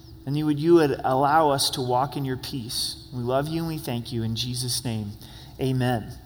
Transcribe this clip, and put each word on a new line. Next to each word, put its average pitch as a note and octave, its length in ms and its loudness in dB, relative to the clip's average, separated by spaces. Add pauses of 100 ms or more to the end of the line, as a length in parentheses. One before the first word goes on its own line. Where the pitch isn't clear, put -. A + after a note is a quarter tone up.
(260)
and C#3+ 120 -2
you D3+ 100 0
would, D3 120 2
you E3 140 6
would D3+ 320 6
allow C#3+ 460 4
us C3+ 180 2
to C#3+ 120 -4
walk B2 360 0
in C#3+ 80 -4
your C3 100 -4
peace. - 800 -8
We B2 80 -6
love C3 260 0
you D#3+ 120 -4
and E3 100 -4
we D#3 80 -6
thank A#2+ 340 -6
you A2+ 120 -2
in A2 120 -2
Jesus' B2 480 -4
name. A2 280 -4 (500)
Amen. B2+ 500 0 (140)